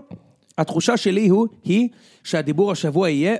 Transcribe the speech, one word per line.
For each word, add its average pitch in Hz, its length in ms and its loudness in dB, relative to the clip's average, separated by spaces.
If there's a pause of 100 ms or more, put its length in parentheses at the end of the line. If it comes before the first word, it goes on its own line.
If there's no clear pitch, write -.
(580)
התחושה 165 400 -2
שלי 202 300 0
הוא, 208 200 4 (160)
היא 226 260 2 (340)
שהדיבור 160 480 0
השבוע 170 380 0
יהיה, 156 300 0